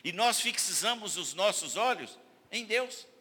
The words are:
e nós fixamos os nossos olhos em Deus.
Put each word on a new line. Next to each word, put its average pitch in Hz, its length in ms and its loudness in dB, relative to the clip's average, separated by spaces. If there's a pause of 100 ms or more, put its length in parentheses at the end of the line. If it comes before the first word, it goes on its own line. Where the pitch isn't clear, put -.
e 175 80 -4
nós 226 280 4
fixamos 208 760 0
os 151 180 -6
nossos 165 420 2
olhos 214 400 0 (360)
em 233 120 -6
Deus. 247 420 -2 (140)